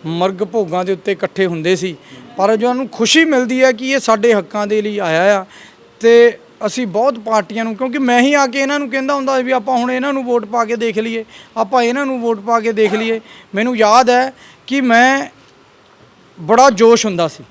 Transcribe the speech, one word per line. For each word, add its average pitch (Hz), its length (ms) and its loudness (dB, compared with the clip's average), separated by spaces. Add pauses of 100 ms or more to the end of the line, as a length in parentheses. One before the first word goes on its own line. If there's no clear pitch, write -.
ਮਰਗ 175 280 -2
ਭੋਗਾਂ 185 520 -4
ਦੇ 190 80 -4
ਉੱਤੇ 190 180 -6
ਇਕੱਠੇ 190 340 -4
ਹੁੰਦੇ 170 300 0
ਸੀ, 175 200 -8 (420)
ਪਰ 196 180 2
ਜੋ 240 180 -2
ਨੂੰ 254 140 -4
ਖੁਸ਼ੀ 294 380 2
ਮਿਲਦੀ 254 380 0
ਹੈ 262 80 4
ਕਿ 254 180 -6
ਇਹ 277 100 0
ਸਾਡੇ 226 340 2
ਹੱਕਾਂ 208 340 -2
ਦੇ 214 140 -2
ਲਈ 208 160 -6
ਆਇਆ 190 440 2
ਆ। 185 40 -12 (540)
ਤੇ 233 380 6 (280)
ਅਸੀਂ 233 220 -4
ਬਹੁਤ 226 320 -2
ਪਾਰਟੀਆਂ 220 440 -2
ਨੂੰ, 226 120 -6
ਕਿਉਂਕਿ 254 220 -6
ਮੈਂ 247 240 2
ਹੀ 277 120 2
ਆ 277 140 2
ਕੇ 247 120 -4
ਇਹਨਾਂ 277 200 -2
ਨੂੰ 285 100 -6
ਕਹਿੰਦਾ 269 240 -4
ਹੁੰਦਾ 269 240 -2
ਵੀ 254 140 -2
ਆਪਾਂ 254 260 -2
ਹੁਣ 240 140 -2
ਇਹਨਾਂ 254 220 -4
ਨੂੰ 269 120 -6
ਵੋਟ 240 200 -2
ਪਾ 233 200 -2
ਕੇ 226 100 -4
ਦੇਖ 220 220 -4
ਲਈਏ, 226 280 -6 (320)
ਆਪਾਂ 233 260 0
ਇਹਨਾਂ 247 220 -2
ਨੂੰ 262 160 -6
ਵੋਟ 233 180 -2
ਪਾ 233 200 -2
ਕੇ 226 120 -2
ਦੇਖ 214 220 0
ਲਈਏ। 226 280 -4 (340)
ਮੈਨੂੰ 233 220 -2
ਯਾਦ 220 320 4
ਹੈ 254 240 2 (340)
ਕਿ 269 140 -2
ਮੈਂ 254 480 2 (1120)
ਬੜਾ 233 280 6
ਜੋਸ਼ 226 360 4
ਹੁੰਦਾ 175 220 -2
ਸੀ - 240 -12